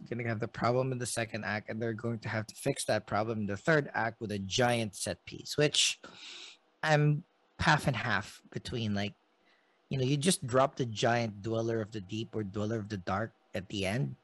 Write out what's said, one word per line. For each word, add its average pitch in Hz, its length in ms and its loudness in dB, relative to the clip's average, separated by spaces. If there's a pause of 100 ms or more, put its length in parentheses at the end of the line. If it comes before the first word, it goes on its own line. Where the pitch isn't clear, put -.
gonna 120 200 -4
have 110 100 -2
the 113 100 -4
problem 127 440 2
in 123 60 -4
the 123 80 -4
second 110 380 -4
act, 104 260 -4
and 110 120 -6
they're 117 120 0
going 117 260 -4
to - 80 -8
have 110 180 -2
to - 80 -16
fix - 300 -4
that 110 220 0
problem 110 340 0
in 104 60 -2
the 98 100 -2
third 151 380 2
act 113 260 -2
with 107 120 -6
a 104 60 -4
giant 113 560 2
set - 320 -6
piece, - 300 -10
which - 420 2 (840)
I'm 151 420 6 (340)
half 151 300 4
and 127 80 2
half 104 440 -2 (120)
between, 113 420 -4
like, 101 200 -2 (760)
you 135 80 -2
know, 127 60 2
you 139 120 2
just 143 300 0
drop 131 300 4
the 131 100 0
giant 113 560 2
Dweller 113 380 0
of 104 100 -6
the 110 100 -8
Deep 110 360 -8
or 107 80 -2
Dweller 107 340 -2
of 101 100 -6
the 107 100 -4
Dark 95 340 -2 (220)
at 95 140 -6
the 98 180 -2
end 127 380 -2